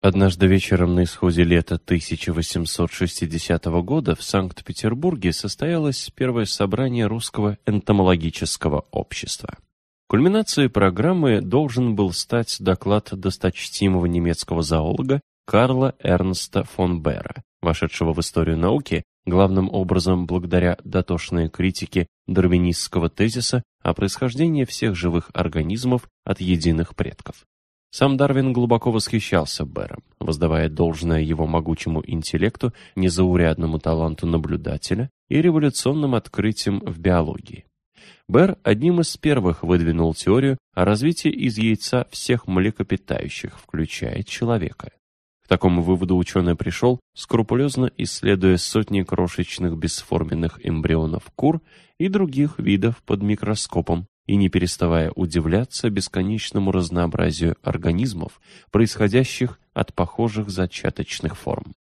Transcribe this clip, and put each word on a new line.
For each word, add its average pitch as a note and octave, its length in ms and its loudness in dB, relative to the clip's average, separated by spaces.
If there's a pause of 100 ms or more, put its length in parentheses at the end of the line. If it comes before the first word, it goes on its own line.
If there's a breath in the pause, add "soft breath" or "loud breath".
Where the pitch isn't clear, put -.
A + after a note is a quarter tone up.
Однажды F#2+ 460 4
вечером F2+ 480 2
на F2+ 80 4
исходе F2 400 2
лета E2+ 340 2
тысяча E2+ 540 -4
восемьсот E2+ 600 -2
шестидесятого E2+ 920 -2
года B2 340 0
в - 80 -14
Санкт-Петербурге G#2+ 1080 -2
состоялось D3+ 800 -4
первое A#2+ 320 -2
собрание A2+ 640 -2
Русского G#2 500 -2 (100)
энтомологического F#2 1200 0
общества. - 680 -8 (520)
Кульминацией D#3 600 4
программы A2 720 2
должен A#2+ 540 0
был G2 180 2
стать - 460 -4
доклад G2 540 0
досточтимого F#2 920 -2
немецкого E2+ 560 0
зоолога E2 580 0 (260)
Карла B2+ 540 2
Эрнста F2+ 640 0
фон F2+ 360 0
Бера, - 440 -6 (180)
вошедшего E2 500 0
в E2 60 -2
историю E2 400 0
науки F#2 460 0 (200)
главным F#2+ 480 4
образом F2+ 540 2
благодаря F2 560 0
дотошной F2 680 -2
критике F2+ 600 -2 (180)
дарвинистского F2 840 2
тезиса A#2 540 -2 (200)
о D#3 120 0
происхождении C3 680 0
всех A2 320 -2
живых E2+ 360 -2
организмов F2 760 -2 (160)
от - 160 -4
единых E2 560 0
предков. - 500 -8 (440)
Сам C#3 260 2
Дарвин C3+ 360 2
глубоко A#2+ 380 2
восхищался G2+ 720 0
Бером, - 380 -10 (160)
воздавая D#2+ 500 0
должное D#2+ 540 0
его D#2 240 0
могучему D#2+ 580 -2
интеллекту, G#2 680 -2 (220 loud breath)
незаурядному E2+ 800 2
таланту D#2+ 480 -2
наблюдателя E2 840 -2 (180)
и D3 120 2
революционным D3 760 2
открытиям G2+ 640 -2
в E2 180 -8
биологии. E2+ 680 0 (600 loud breath)
Бер F3+ 360 6
одним D3+ 360 4
из - 160 -2
первых G#2+ 460 0
выдвинул E2 500 2
теорию C3 460 2 (160)
о F2+ 100 2
развитии C3+ 460 2
из A2+ 260 -4
яйца A2+ 540 0
всех - 380 -4
млекопитающих, - 1120 -4
включая - 640 -6
человека. - 680 -4 (540)
К - 40 -20
такому F2+ 340 2
выводу F2+ 340 2
ученый F2 400 2
пришел, B2 420 0 (160)
скрупулезно B2+ 840 0
исследуя F#2 600 2
сотни G2+ 460 -2
крошечных F2 760 -2
бесформенных E2 880 -4
эмбрионов D#2+ 720 -2
кур D#3 240 2 (400 soft breath)
и F#3 80 0
других D3 500 0
видов G2 460 0
под G2+ 180 -2
микроскопом, G2+ 840 -2 (180)
и G2+ 100 2
не G2 120 4
переставая E2+ 600 0
удивляться F2 800 0
бесконечному G2 840 -2
разнообразию E2 880 0
организмов, E2+ 800 -2 (300 loud breath)
происходящих A2+ 880 0 (120)
от - 220 -4
похожих G#2 560 -2
зачаточных - 840 -4
форм. - 460 -8